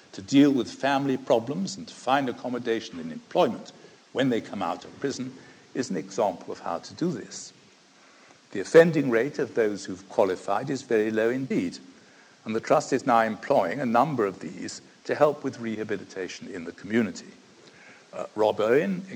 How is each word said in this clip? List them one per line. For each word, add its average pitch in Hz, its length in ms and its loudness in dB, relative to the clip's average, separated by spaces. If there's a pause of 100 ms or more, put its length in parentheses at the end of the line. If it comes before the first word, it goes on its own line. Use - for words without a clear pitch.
(140)
to - 80 -14
deal 139 300 6
with 123 200 0
family 139 460 0
problems 139 600 0
and - 100 -12
to - 60 -18
find 131 360 0
accommodation 120 680 -4
and 80 120 -8
employment - 640 -2 (380)
when 131 180 0
they 113 120 0
come 101 220 -8
out 87 220 -4
of - 140 -18
prison, 131 340 -6 (420)
is - 140 -4
an 92 80 -4
example 98 540 -4
of - 80 -12
how 85 200 -6
to - 160 -16
do 170 160 -2
this. - 420 -12 (960)
The 101 100 -6
offending 156 500 8
rate 120 260 0
of 135 160 -4
those 104 320 0
who've 92 240 -12
qualified 101 640 0
is 131 100 -4
very 110 300 2
low 110 180 2
indeed, 131 480 -2 (680)
and 110 120 -4
the 113 40 0
Trust 143 340 0
is 127 120 0
now 117 140 6
employing 110 600 0
a 143 60 -2
number 120 400 2
of 95 140 -2
these 92 420 -12 (220)
to 135 100 -2
help 147 300 2
with 117 160 -8
rehabilitation 104 880 -8
in 87 160 -10
the 85 80 -10
community. 104 560 -2 (840)
Uh, - 140 -8 (100)
Rob 104 240 2
Owen 156 460 2 (100)